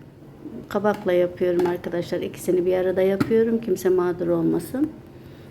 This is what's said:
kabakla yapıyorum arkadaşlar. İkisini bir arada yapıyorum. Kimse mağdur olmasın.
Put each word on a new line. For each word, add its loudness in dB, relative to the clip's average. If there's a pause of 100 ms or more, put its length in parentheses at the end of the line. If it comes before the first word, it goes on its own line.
(680)
kabakla 0
yapıyorum 2
arkadaşlar. -4
İkisini -2
bir 2
arada 2
yapıyorum. 2
Kimse 0
mağdur 2
olmasın. 0 (600)